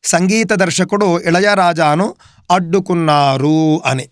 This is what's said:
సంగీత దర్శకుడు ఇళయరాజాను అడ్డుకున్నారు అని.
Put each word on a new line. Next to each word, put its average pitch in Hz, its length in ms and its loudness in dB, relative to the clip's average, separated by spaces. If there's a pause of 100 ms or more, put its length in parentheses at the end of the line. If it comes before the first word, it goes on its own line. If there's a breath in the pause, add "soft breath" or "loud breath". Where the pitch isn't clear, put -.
సంగీత 190 480 0
దర్శకుడు 185 680 0
ఇళయరాజాను 175 920 0 (360 soft breath)
అడ్డుకున్నారు 156 1400 0
అని. 127 260 -4